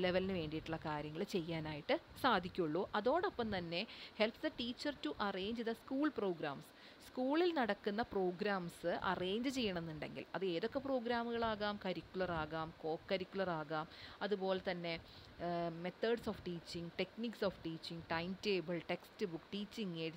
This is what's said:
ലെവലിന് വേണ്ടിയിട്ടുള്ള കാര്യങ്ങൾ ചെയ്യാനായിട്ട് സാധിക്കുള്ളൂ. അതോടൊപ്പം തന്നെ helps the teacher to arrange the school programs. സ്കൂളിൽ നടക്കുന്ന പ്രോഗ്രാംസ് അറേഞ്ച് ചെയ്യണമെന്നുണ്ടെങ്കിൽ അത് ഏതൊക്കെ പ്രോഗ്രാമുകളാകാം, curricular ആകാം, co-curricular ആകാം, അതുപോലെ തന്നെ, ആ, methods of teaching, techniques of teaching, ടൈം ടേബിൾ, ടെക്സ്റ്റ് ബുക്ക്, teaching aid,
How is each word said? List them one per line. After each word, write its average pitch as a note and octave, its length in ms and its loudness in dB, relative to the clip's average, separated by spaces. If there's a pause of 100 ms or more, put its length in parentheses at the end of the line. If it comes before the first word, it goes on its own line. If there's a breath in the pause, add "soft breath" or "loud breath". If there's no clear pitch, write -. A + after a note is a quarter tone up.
ലെവലിന് F#3 280 4
വേണ്ടിയിട്ടുള്ള D#3+ 440 -2
കാര്യങ്ങൾ D3+ 460 -2
ചെയ്യാനായിട്ട് D#3+ 800 0 (200)
സാധിക്കുള്ളൂ. F3+ 760 4
അതോടൊപ്പം A#3 640 2
തന്നെ E3+ 280 -2 (360 loud breath)
helps A3 240 2
the D#4 60 -2 (100)
teacher B3 320 -2 (120)
to D4 60 -2 (160)
arrange G3 320 -2
the A3+ 140 0
school C#4 340 2 (120)
programs. D#3+ 460 0 (400 loud breath)
സ്കൂളിൽ D#4+ 480 4
നടക്കുന്ന G#3+ 480 2
പ്രോഗ്രാംസ് F3+ 1000 0
അറേഞ്ച് F#3 460 2
ചെയ്യണമെന്നുണ്ടെങ്കിൽ E3 760 -2 (100)
അത് F3 120 -2
ഏതൊക്കെ F3+ 320 2
പ്രോഗ്രാമുകളാകാം, A#3 1080 0
curricular F3+ 440 0
ആകാം, D#3+ 520 0
co-curricular F#3 640 0
ആകാം, D#3 400 0 (340 loud breath)
അതുപോലെ F#3+ 380 2 (100)
തന്നെ, E3+ 300 -2 (380 loud breath)
ആ, E3+ 80 -2 (360)
methods A3 480 0
of F#3+ 60 -2 (120)
teaching, E3+ 380 -6 (140)
techniques G#3 480 -2
of F3+ 60 -2 (120)
teaching, E3 340 -6 (120)
ടൈം F3 240 0 (100)
ടേബിൾ, F3 340 2 (100)
ടെക്സ്റ്റ് - 360 -4
ബുക്ക്, E3 180 -4 (100)
teaching G3+ 440 -4
aid, D#3+ 180 -2